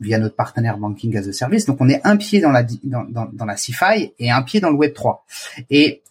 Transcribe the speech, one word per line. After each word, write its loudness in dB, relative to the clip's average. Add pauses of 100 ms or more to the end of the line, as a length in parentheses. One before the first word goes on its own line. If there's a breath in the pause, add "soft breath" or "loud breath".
via 0
notre -2
partenaire -2
Banking -4
as -6
a -8
Service. 0
Donc, -2
on 6
est 4
un 6
pied 2
dans 4
la 4
di-, -6
dans, -4
dans, -8
dans -10
la -6
cifi 0
et -2
un 2
pied 0
dans 2
le 2
Web 2
trois. -4 (440 loud breath)
Et, 2